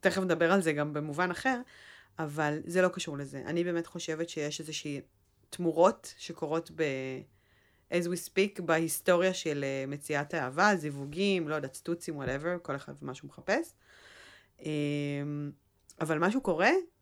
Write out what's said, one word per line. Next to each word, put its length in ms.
תכף 220
נדבר 300
על 100
זה 100
גם 200
במובן 380
אחר, 300
אבל 480
זה 160
לא 60
קשור 300
לזה. 280
אני 180
באמת 220
חושבת 420
שיש 320
איזושהי 400
תמורות 680
שקורות 560
ב-, 460
as 120
we 240
speak, 340
בהיסטוריה 720
של, 300
אה, 240
מציאת 460
האהבה, 420
זיווגים, 720
לא 60
יודעת, 200
סטוצים, 480
whatever, 400
כל 140
אחד 160
ומה 120
שהוא 140
מחפש. 440
אה, 100
אבל 180
משהו 220
קורה 300